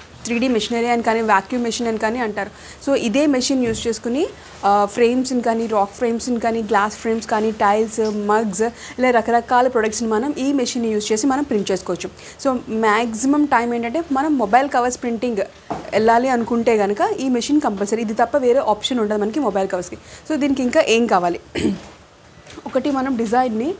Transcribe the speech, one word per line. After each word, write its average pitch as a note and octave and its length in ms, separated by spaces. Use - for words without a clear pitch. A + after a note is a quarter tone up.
త్రీ A#3 140
డీ C4 100
మెషినరీ A#3 380
అని A#3+ 160
కానీ, A3+ 200
వాక్యూమ్ A3 420
మెషిన్ A3+ 240
అని A3 100
కానీ A3 200
అంటారు. G#3 320
So, C#4 60
ఇదే B3 300
మెషిన్ C4 380
యూజ్ A3+ 220
చేసుకుని, A#3+ 400
ఆ, G3+ 200
ఫ్రేమ్స్ని B3 580
కానీ, A3+ 240
రాక్ G3+ 240
ఫ్రేమ్స్ని A#3 500
కానీ, A3+ 220
గ్లాస్ G#3 320
ఫ్రేమ్స్ A3+ 320
కానీ, A3 260
టైల్స్, G#3+ 480
మగ్స్, G#3 600
ఇలా B3+ 120
రకరకాల A#3 580
ప్రొడక్ట్స్ని A3 400
మనం B3 300
ఈ C4+ 140
మెషిన్ని A#3+ 360
యూజ్ G#3+ 240
చేసి G#3+ 140
మనం C#4 160
ప్రింట్ G#3 280
చేసుకోవచ్చు. F#3 400
So, B3+ 240
మ్యాక్సిమం A3+ 760
టైమ్ A#3+ 300
ఏంటంటే A#3 280
మనం C#4+ 260
మొబైల్ A#3+ 300
కవర్స్ B3 340
ప్రింటింగ్ A#3 360
వెళ్ళాలి A#3 560
అనుకుంటే A#3 500
కనుక G3+ 200
ఈ C4 80
మెషిన్ C4 320
కంపల్సరీ, A3 420
ఇది A3 120
తప్ప A#3+ 220
వేరే B3+ 220
ఆప్షన్ G#3+ 420
ఉండదు G#3 200
మనకి G#3+ 200
మొబైల్ G3 280
కవర్స్కి. F3+ 280
So, - 400
దీనికి C4+ 260
ఇంకా B3+ 260
ఏం A3+ 180
కావాలి? F3+ 340
<clears throat> - 1080
ఒకటి C4 240
మనం C4+ 260
డిజైన్ని A#3+ 640